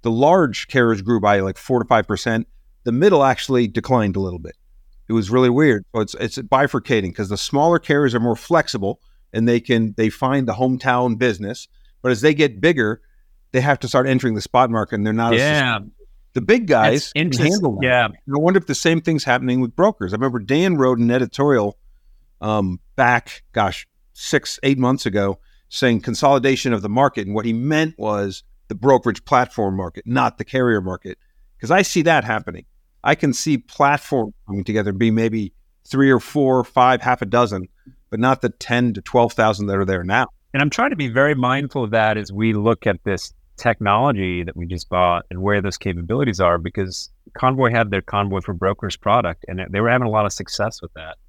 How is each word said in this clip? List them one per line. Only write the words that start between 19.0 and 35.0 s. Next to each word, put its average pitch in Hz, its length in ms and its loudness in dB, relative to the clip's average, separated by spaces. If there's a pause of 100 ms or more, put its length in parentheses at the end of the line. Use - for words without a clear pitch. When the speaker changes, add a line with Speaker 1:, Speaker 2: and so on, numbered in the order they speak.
Speaker 1:
thing's 160 240 -2
happening 127 360 0
with 123 160 -4
brokers. 160 360 0
I 107 40 -4
remember 123 220 -2
Dan 156 380 0
wrote 127 220 2
an 117 120 2
editorial, 127 680 0 (640)
um, 101 400 -2 (160)
back, 123 460 0 (100)
gosh, 101 340 -2 (280)
six, - 480 -2
eight 139 160 0
months 127 260 0
ago 98 360 -2 (280)
saying 120 320 0
consolidation 131 720 0
of 110 80 -2
the 101 80 -8
market. 117 380 0
And 101 80 -6
what 110 100 -4
he 117 80 -2
meant 151 460 -2
was 101 460 -6 (240)
the - 60 -10
brokerage 120 520 2
platform 117 500 0
market, 92 300 -8
not 123 320 -2
the 113 60 -8
carrier 123 360 0
market. 92 380 -10 (420)
'Cause 113 100 -10
I 190 120 4
see - 200 0
that 151 220 2
happening. 107 400 -6 (400)
I 147 100 4
can 143 200 0
see 147 240 -2
platforms 139 760 -2 (140)
coming 98 180 -6
together 104 260 -2
and 95 80 -6
be 113 120 2